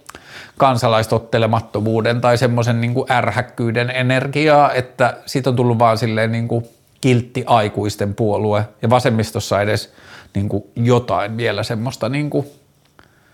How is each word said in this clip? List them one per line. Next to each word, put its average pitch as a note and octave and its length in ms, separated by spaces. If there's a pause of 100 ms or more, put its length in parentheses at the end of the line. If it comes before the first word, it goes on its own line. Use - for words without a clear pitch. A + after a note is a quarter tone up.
(580)
kansalaistottelemattomuuden A2+ 1600
tai A#2+ 180
semmoisen A#2+ 420
niinku A#2+ 300
ärhäkkyyden A#2+ 800
energiaa, C3+ 840
että B2 440 (100)
siitä C3+ 240
on B2 60
tullut B2 220
vaan A2+ 200
silleen A2+ 340
niinku A#2 380 (300)
kiltti B2 460
aikuisten G#2 680
puolue, G#2 540 (140)
ja A2+ 80
vasemmistossa A2+ 680
edes G#2 320 (420)
niinku G2+ 420
jotain A2 600
vielä A2 260
semmoista A#2 460
niinku C#3+ 440 (800)